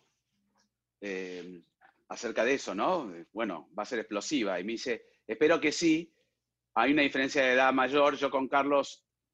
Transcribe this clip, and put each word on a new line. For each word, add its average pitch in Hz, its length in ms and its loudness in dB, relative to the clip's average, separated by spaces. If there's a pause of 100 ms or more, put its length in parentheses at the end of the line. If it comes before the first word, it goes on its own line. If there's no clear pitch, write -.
(1000)
eh, 90 640 -10 (480)
acerca 110 340 -4
de 131 120 2
eso, 110 200 -6
¿no? 135 360 -2 (200)
Bueno, 98 460 -6
va 107 60 -4
a - 20 -6
ser 117 140 -6
explosiva. 101 600 -4
Y 90 40 -6
me 110 100 -6
dice, 113 320 -6 (200)
"Espero 156 340 2
que 156 120 0
sí. 160 420 0 (600)
Hay 120 200 2
una 151 100 4
diferencia 135 400 0
de 127 100 4
edad 131 200 4
mayor". 139 420 4
Yo 135 140 -2
con 135 180 -2
Carlos, 139 580 0 (280)